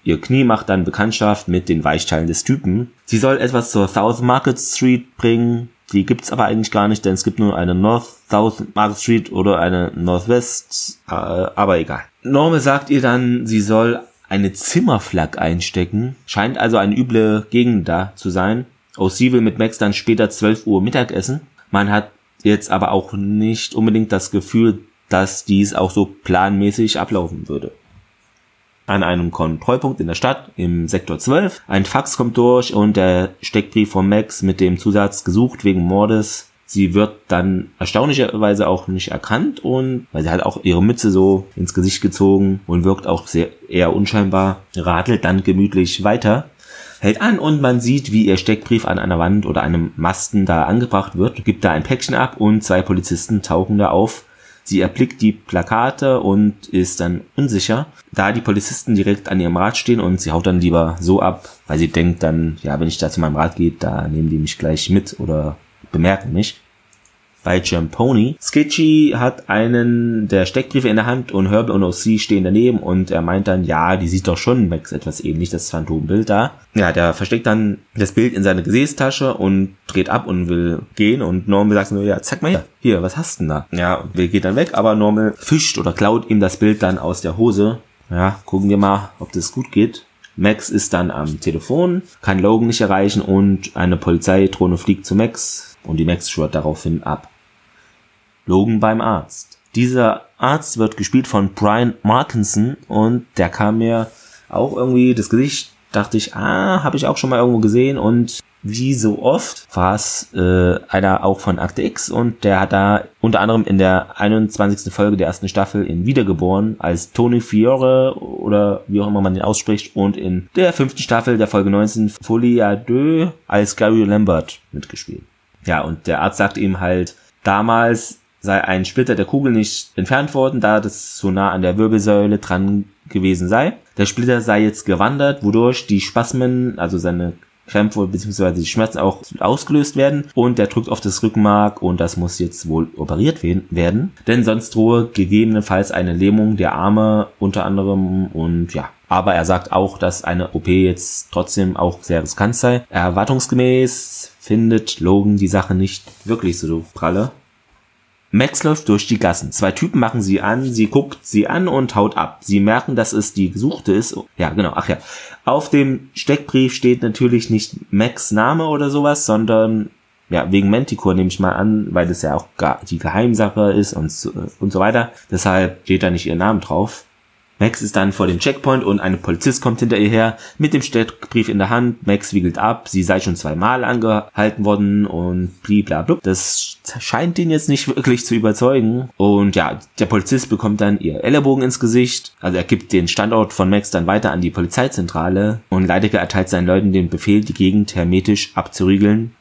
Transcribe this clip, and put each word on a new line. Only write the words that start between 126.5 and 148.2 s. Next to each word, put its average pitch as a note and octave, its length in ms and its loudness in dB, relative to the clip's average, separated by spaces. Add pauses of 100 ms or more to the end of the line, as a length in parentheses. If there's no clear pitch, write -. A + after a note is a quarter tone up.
ihm F#2+ 240 0
halt, F2+ 340 -2 (280)
damals A2+ 760 2 (220)
sei G2 220 0
ein F#2 220 -2
Splitter B2 300 0
der G2 100 0
Kugel C#3 280 0
nicht - 440 -2
entfernt C3+ 360 -2
worden, C3 260 0
da G#2+ 220 2
das - 360 -6
so G2 140 -2
nah G2 200 0
an F#2 100 -2
der F2+ 160 0
Wirbelsäule G#2 600 2
dran G2 460 -2 (220)
gewesen F#2 400 0
sei. B2+ 260 2 (240)
Der G2+ 80 2
Splitter A#2+ 360 0
sei G#2+ 220 2
jetzt G#2+ 220 -2
gewandert, C#3 580 0
wodurch A#2 440 2
die G2+ 120 2
Spasmen, B2 800 -2
also F2 180 -2
seine F2 360 -2 (340)
Krämpfe G#2 400 0
beziehungsweise F#2 540 -2
die D#2+ 40 -2
Schmerzen A2 320 -2
auch F#2 240 -2 (180)
ausgelöst C#3+ 580 0
werden C#3+ 360 0
und B2 240 2
der G#2 100 2
drückt A#2 220 -4
auf B2 120 -4
das G2 200 -4
Rückenmark G#2 600 2
und F2+ 180 -2
das E2+ 180 -2
muss F2 220 -4
jetzt E2+ 280 -6
wohl D#2+ 280 0
operiert D#2 480 -2
we-, F2+ 260 0
werden, F2+ 440 -2 (120)
denn A#2 180 2
sonst A2+ 300 -2
drohe A2+ 400 4
gegebenenfalls G#2 800 2
eine F2+ 220 -2
Lähmung G#2 420 2
der F#2 180 0
Arme G#2+ 540 2 (100)
unter G2 280 -2
anderem F#2+ 640 0